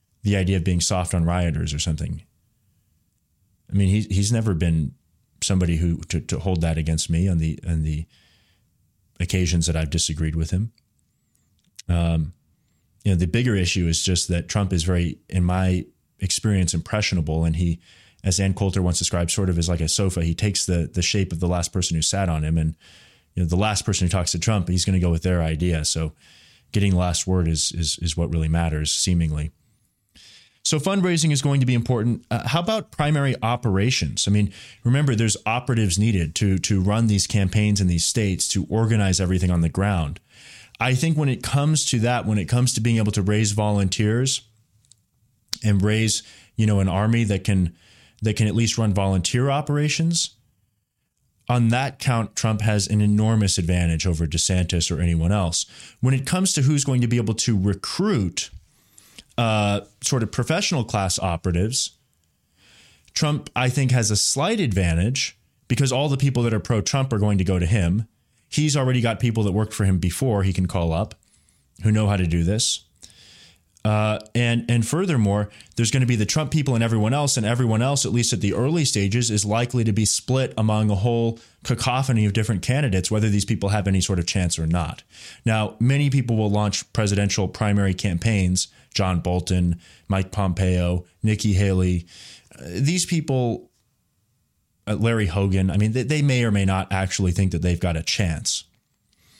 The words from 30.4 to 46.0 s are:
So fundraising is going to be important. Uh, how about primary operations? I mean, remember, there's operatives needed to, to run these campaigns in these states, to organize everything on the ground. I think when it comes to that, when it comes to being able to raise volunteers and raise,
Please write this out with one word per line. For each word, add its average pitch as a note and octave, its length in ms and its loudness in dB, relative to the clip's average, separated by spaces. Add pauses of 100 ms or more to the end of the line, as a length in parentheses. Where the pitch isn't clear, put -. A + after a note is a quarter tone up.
So D#3 140 0
fundraising F3 520 2
is C#3 100 0
going C#3 180 2
to C3 60 2
be B2+ 80 2
important. A#2 580 0
Uh, - 160 -4
how D#3 140 0
about A3 300 -4
primary D3 520 0
operations? G#2+ 840 0
I G2+ 40 2
mean, G#2 220 2 (300)
remember, C3+ 300 2
there's G#2+ 220 2 (100)
operatives A2 540 0
needed G2 360 0
to, F#2+ 240 2
to F#2+ 220 0
run G#2+ 260 2
these G2+ 200 2
campaigns G#2 540 2
in F#2 60 4
these F2 180 2
states, G2+ 440 -2
to G2 200 -2
organize G#2+ 500 2
everything F2+ 320 0
on F2 100 2
the E2 80 2
ground. F#2 520 -2 (580)
I B2+ 160 0
think D#3 220 0
when D3 120 0
it B2+ 140 -4
comes D3 440 0
to A#2+ 120 0
that, A#2 260 0
when G#2+ 120 0
it F#2+ 80 -2
comes B2 280 0
to A2+ 80 -4
being A2+ 160 2
able G#2+ 140 0
to G#2 100 0
raise G#2 300 0
volunteers G#2+ 920 0 (1200)
and G2+ 180 2
raise, G#2+ 420 0 (320)